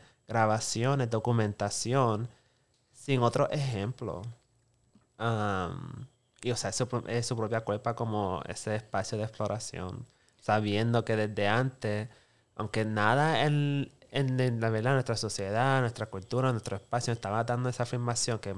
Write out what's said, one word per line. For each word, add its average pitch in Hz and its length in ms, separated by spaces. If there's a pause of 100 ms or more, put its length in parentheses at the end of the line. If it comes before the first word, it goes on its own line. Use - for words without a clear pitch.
(260)
grabaciones, 113 840
documentación, 113 1200 (640)
sin 131 300
otro 120 280
ejemplo. 113 720 (960)
Um, 104 880 (360)
y, 123 100
o 113 40
sea, - 140
es 101 60
su 123 120
pro-, 117 200
es 117 180
su 123 100
propia 113 260
culpa 104 340
como 104 500
ese 107 300
espacio 107 420
de 104 60
exploración, 104 840 (340)
sabiendo 107 640
que 113 120
desde 104 320
antes, 110 600 (460)
aunque 107 300
nada 113 600
en, 143 460 (220)
en, 127 260
en 123 220
la 113 100
verdad, 113 240
nuestra 127 220
sociedad, 110 640
nuestra 113 260
cultura, 120 460
nuestro 104 240
espacio 120 360
estaba 110 320
dando 123 240
esa 123 140
afirmación 120 560
que 101 200